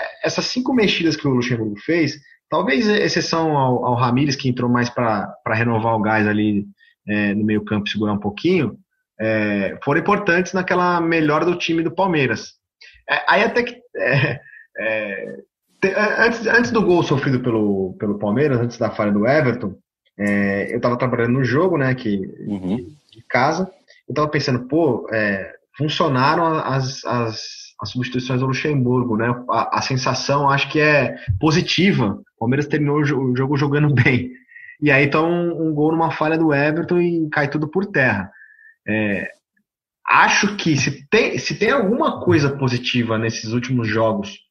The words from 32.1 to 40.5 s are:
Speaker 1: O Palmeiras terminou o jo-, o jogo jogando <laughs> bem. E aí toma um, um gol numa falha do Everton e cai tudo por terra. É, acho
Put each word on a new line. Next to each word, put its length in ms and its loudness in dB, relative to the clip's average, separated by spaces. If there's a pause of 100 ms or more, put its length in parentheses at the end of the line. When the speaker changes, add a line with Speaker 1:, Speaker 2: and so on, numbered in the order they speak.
Speaker 1:
O 40 -16
Palmeiras 280 0
terminou 300 0
o 60 4
jo-, 160 0 (120)
o 40 0
jogo 220 0
jogando 340 2
<laughs> 20 2
bem. 360 2 (520)
E 100 4
aí 180 6
toma 180 2
um, 420 0
um 40 0
gol 180 2
numa 200 2
falha 260 0
do 160 2
Everton 460 2
e 300 0
cai 200 0
tudo 180 -2
por 200 -2
terra. 440 0 (560)
É, 420 -2 (800)
acho 500 2